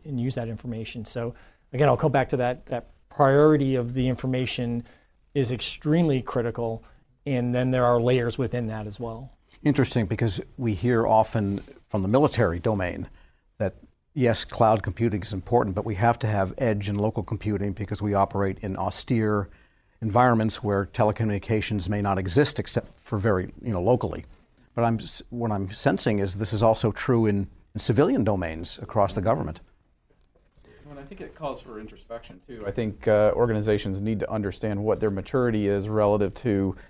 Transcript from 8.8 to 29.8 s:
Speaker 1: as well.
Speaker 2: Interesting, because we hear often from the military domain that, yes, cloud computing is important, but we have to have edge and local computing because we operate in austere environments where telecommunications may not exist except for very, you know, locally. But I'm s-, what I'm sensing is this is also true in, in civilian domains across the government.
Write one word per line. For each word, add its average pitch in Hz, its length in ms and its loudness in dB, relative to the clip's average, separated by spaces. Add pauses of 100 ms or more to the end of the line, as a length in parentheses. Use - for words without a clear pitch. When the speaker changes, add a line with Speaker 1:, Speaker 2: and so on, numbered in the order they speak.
Speaker 1:
as 104 140 -12
well. 117 320 -12 (300)
Speaker 2:
Interesting, 131 440 2
because 107 340 0 (160)
we 117 180 -2
hear 117 320 2
often 107 540 2 (280)
from 101 140 -2
the 92 60 -2
military 110 500 4
domain 90 500 -2 (500)
that, 98 160 -2 (400)
yes, 120 300 2
cloud 110 380 2
computing 104 400 -2
is - 100 -8
important, 104 420 0
but 104 100 -4
we 107 120 -4
have 113 240 2
to 117 60 -2
have 101 320 0
edge 104 300 -2
and 101 120 -2
local 107 220 0
computing 101 500 -4
because 101 280 -8
we 104 140 -2
operate 98 460 0
in 95 160 -6
austere 104 720 0 (520)
environments 113 640 2
where 101 240 2
telecommunications 107 1000 0
may 104 140 -2
not 98 160 0
exist 95 400 0
except - 420 -6
for - 180 -6
very, 95 340 0 (100)
you 120 100 -4
know, 90 100 -2
locally. 104 420 0 (500)
But 117 100 0
I'm 113 160 2
s-, - 300 -12
what 117 200 -4
I'm 98 220 -4
sensing 113 460 0
is 98 180 -2
this 107 160 -4
is 107 100 0
also 110 300 4
true 117 320 2
in, 101 240 0 (240)
in 104 80 -8
civilian 147 440 2
domains 85 580 -4
across 98 320 0
the 101 80 -4
government. 98 380 -2 (1300)